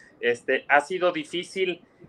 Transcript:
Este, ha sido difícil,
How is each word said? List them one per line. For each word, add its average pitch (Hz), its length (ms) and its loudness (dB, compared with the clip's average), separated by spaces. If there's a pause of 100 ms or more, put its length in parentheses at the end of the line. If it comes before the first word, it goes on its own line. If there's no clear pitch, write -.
(200)
Este, 120 480 -2
ha 143 140 6
sido 180 300 0
difícil, 170 720 -6 (280)